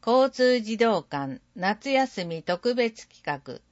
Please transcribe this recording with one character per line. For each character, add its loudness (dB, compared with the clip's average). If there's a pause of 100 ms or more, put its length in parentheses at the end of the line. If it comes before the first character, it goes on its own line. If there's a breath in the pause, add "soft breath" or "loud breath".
交 4
通 2
児 -6
童 4
館、 -8 (140)
夏 -4
休 0
み -8
特 -2
別 -4
企 -20
画 -8 (120)